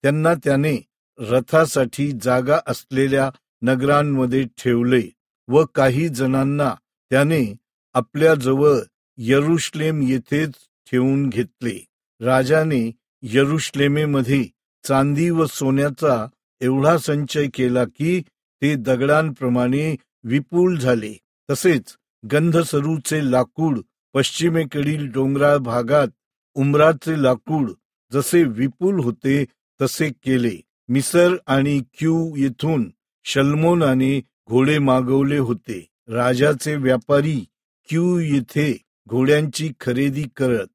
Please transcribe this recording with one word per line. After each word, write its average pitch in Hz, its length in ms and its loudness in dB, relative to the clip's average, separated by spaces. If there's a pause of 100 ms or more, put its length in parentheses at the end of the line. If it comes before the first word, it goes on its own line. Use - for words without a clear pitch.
त्यांना 156 320 2
त्याने 139 520 0 (340)
रथासाठी 135 920 0 (100)
जागा 127 460 0
असलेल्या 135 640 -2 (300)
नगरांमध्ये 135 800 0 (140)
ठेवले 123 440 2 (460)
व 151 180 4 (100)
काही 139 340 2
जणांना 135 680 -2 (340)
त्याने 139 440 2 (400)
आपल्याजवळ 139 840 2 (380)
यरुशलेम 151 840 0
येथेच 135 480 -2 (420)
ठेवून 135 380 0
घेतले. 113 560 -8 (360)
राजाने 131 680 0 (300)
यरुशलेमेमध्ये 139 1300 0 (360)
चांदी 143 460 0
व 165 160 2
सोन्याचा 135 840 -2 (340)
एवढा 135 360 2
संचय 147 560 -2
केला 123 320 0
की 170 360 -4 (400)
ते 147 140 2
दगडांप्रमाणे 135 1200 0 (280)
विपुल 170 560 0
झाले. 117 340 -2 (360)
तसेच 143 480 0 (340)
गंधसरूचे 151 1000 0
लाकूड, 127 480 0 (340)
पश्चिमेकडील 147 1000 -2
डोंगराळ 139 460 2
भागात 123 500 0 (460)
उमराचे 147 680 2
लाकूड 127 480 0 (420)
जसे 143 300 2
विपुल 139 560 -2
होते 135 460 -2 (360)
तसे 147 280 -2
केले. 120 480 -2 (320)
मिसर 175 460 2 (120)
आणि 139 360 0 (100)
क्यू 165 420 -2
येथून 135 560 -2 (320)
शल्मोनाने 139 960 0 (300)
घोडे 135 280 2
मागवले 135 600 2
होते. 113 500 -4 (200)
राजाचे 127 680 0
व्यापारी 139 720 0 (440)
क्यू 175 300 0
येथे 147 580 -2 (300)
घोड्यांची 147 720 0
खरेदी 135 440 -2 (120)
करत. 120 400 -2